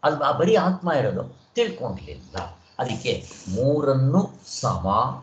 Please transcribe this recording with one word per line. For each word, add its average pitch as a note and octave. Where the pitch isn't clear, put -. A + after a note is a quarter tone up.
ಅಲ್ಲಿ D3
ಆ C#3+
ಬರೀ F3+
ಆತ್ಮ F3+
ಇರೋದು, G#2+
ತಿಳ್ಕೊಂಡ್ಲಿಲ್ಲ. F#2
ಅದಕ್ಕೆ A#2+
ಮೂರನ್ನು C#3
ಸಮ F#2